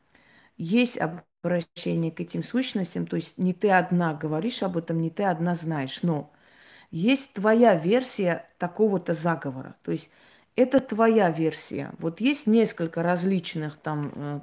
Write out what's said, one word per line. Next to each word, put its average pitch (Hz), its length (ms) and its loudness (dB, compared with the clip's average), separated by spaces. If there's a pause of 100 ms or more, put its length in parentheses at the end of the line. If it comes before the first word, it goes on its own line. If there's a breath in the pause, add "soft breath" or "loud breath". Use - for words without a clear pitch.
(560 soft breath)
есть 233 420 0
обращение 170 1120 -4
к - 80 -14
этим 165 240 -6
сущностям, 190 600 -4
то 175 100 -6
есть - 220 -8
не 185 140 0
ты 202 180 0
одна 175 440 4
говоришь 160 480 -4
об 185 140 -4
этом, 165 240 -2
не 165 100 -2
ты 202 140 -4
одна 175 300 0
знаешь, 160 480 -6
но 160 280 -2 (600 soft breath)
есть 240 420 0
твоя 220 420 6
версия 180 720 0 (120)
такого-то 180 560 0
заговора. 156 680 -4
То - 80 -8
есть 165 200 -6 (440 soft breath)
это 262 240 4
твоя 220 520 4
версия. 156 680 -4
Вот 165 220 -6
есть 277 260 0
несколько 214 560 2
различных 170 760 -2
там, 147 360 -4
э, 143 280 -8